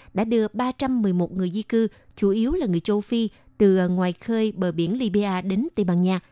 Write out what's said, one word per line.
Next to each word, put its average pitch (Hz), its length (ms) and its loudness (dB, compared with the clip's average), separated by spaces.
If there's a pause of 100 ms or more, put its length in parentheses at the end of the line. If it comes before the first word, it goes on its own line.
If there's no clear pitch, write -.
(140)
đã 196 100 0
đưa 220 240 0
ba 247 240 -4
trăm 262 300 -2
mười 190 100 2
một 175 200 0
người 185 180 -2
di 208 120 -6
cư, 226 260 0 (280)
chủ 196 140 2
yếu 226 220 0
là 339 140 -2
người 170 140 0
châu 208 200 0
Phi, 226 280 -2 (300)
từ, 196 200 6
à, 180 80 2
ngoài 180 260 0
khơi 220 440 -2
bờ 180 160 -2
biển 170 260 -2
Libya 202 420 -2
đến 196 340 -2
Tây 208 100 0
Ban 175 180 2
Nha, 185 180 2 (120)